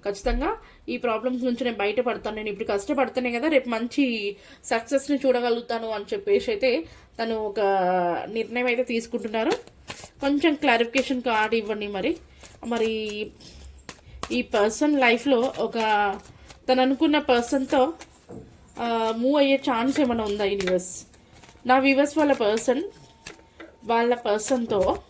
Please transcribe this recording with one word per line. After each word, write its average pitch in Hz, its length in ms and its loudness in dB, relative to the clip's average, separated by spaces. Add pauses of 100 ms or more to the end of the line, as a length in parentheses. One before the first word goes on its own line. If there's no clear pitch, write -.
ఖచ్చితంగా 247 520 -2 (320)
ఈ 247 80 -4
ప్రాబ్లమ్స్ 240 460 -2
నుంచి 247 200 -2
నేను 233 140 -2
బయటపడతాను, 214 580 -2
నేను 214 140 -6
ఇప్పుడు 208 180 -6
కష్టపడుతూనే 247 640 -2
కదా 240 160 -2
రేపు 262 220 2
మంచి 226 680 -2 (300)
సక్సెస్ని 269 600 0
చూడగలుగుతాను 233 640 0
అని 208 240 -6
చెప్పేసి 202 380 0
అయితే 262 340 0 (360)
తను 226 140 -2
ఒక 214 240 -4 (720)
నిర్ణయం 226 360 -4
అయితే 247 180 0
తీసుకుంటున్నారు. 226 680 -2 (680)
కొంచెం 285 340 2
క్లారిఫికేషన్ 247 680 0
కార్డు 220 340 0
ఇవ్వండి. 214 320 -2
మరి, 202 300 -2 (500)
మరి 220 600 -2 (1040)
ఈ 247 100 0
పర్సన్ 240 580 2
లైఫ్లో 240 600 2
ఒక 214 140 -2 (960)
తను 254 120 4
అనుకున్న 294 380 2
పర్సన్తో, 269 720 2 (880)
ఆ, 226 380 0
మూవ్ 262 200 2
అయ్యే 277 180 6
ఛాన్స్ 269 440 0
ఏమైనా 240 240 0
ఉందా 208 200 -2
యూనివర్స్? 185 640 -2 (600)
నా 254 140 6
వ్యూవర్స్ 277 380 4
వాళ్ళ 294 160 4
పర్సన్, 233 500 0 (1000)
వాళ్ళ 233 320 2
పర్సన్తో 214 840 0 (100)